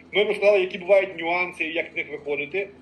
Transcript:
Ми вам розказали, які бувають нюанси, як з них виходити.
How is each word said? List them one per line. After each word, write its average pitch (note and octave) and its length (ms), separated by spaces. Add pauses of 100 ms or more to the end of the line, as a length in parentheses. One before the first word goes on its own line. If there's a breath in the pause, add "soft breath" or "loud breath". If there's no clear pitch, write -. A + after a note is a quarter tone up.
(120)
Ми F#3 80
вам G#3 80
розказали, G3+ 320
які F#3 180
бувають F3+ 420
нюанси, E3+ 460
як D#3+ 280
з - 20
них D3+ 160
виходити. D3 560 (140)